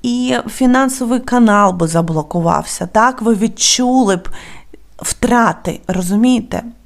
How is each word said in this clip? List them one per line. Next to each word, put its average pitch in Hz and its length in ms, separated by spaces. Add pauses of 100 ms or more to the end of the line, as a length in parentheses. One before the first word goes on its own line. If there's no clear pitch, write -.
і 247 320 (120)
фінансовий 254 720
канал 208 540
би 170 140
заблокувався, 165 1000
так? 247 340
Ви 226 140
відчули 233 800
б 180 140 (680)
втрати, 233 920
розумієте? 196 760 (220)